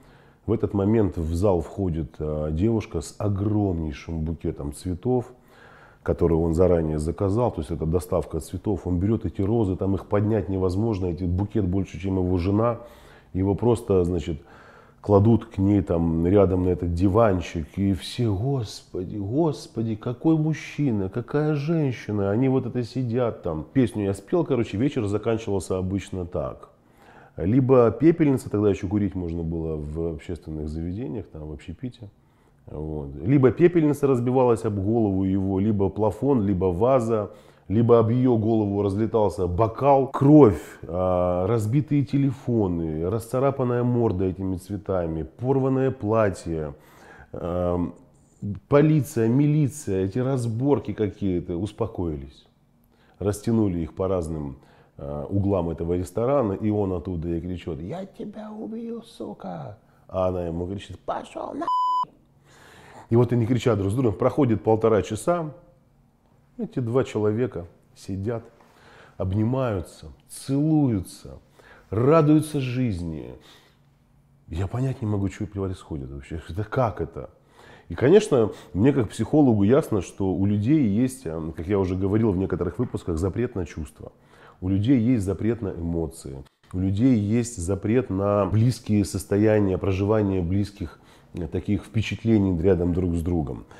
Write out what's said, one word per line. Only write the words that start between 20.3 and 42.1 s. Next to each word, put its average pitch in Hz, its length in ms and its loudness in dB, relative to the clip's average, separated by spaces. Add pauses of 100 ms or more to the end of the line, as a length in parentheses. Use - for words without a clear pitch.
мужчина, 143 720 -2
какая 147 460 -2
женщина!» 135 760 -2
Они 120 180 2
вот 131 180 0
это 120 180 -4
сидят 120 580 -4
там. 78 300 -4
Песню 113 320 2
я 98 100 0
спел, 175 300 -2
короче, 120 320 -2
вечер 123 300 0
заканчивался 101 720 -2
обычно 92 480 -4
так. 69 440 -8 (680)
Либо 120 540 4
пепельница, 147 580 2
тогда 104 220 2
еще 95 180 -2
курить 101 260 0
можно 85 280 -4
было 80 340 -4
в 78 380 -6
общественных 78 540 -10
заведениях, 90 580 -8
там, 76 220 -16
в 78 40 -12
общепите. 110 560 -14 (580)
Вот. 76 440 -8 (120)
Либо 127 280 6
пепельница 156 560 4
разбивалась 123 580 2
об 104 160 -2
голову 98 440 2
его, 95 360 0
либо 101 300 2
плафон, 107 560 0
либо 95 200 2
ваза, 113 640 2 (380)
либо 117 300 6
об 113 120 6
ее 127 280 4
голову 104 440 2
разлетался 104 640 0
бокал. 113 680 2
Кровь, 139 500 8 (260)
а, 90 580 0
разбитые 120 580 0
телефоны, 92 1040 0